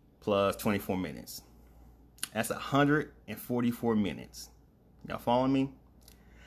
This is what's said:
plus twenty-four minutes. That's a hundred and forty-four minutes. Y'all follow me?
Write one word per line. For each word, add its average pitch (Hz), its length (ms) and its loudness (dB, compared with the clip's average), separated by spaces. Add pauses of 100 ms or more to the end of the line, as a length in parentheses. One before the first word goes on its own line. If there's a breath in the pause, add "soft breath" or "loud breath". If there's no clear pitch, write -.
(200)
plus 98 360 2
twenty-four 101 400 -2
minutes. 78 460 -8 (920)
That's 110 180 -2
a - 40 -2
hundred 143 580 2 (140)
and 107 120 -10
forty-four 120 580 0
minutes. 85 520 -2 (580)
Y'all - 120 -6
follow 127 300 2
me? 135 240 2 (760 loud breath)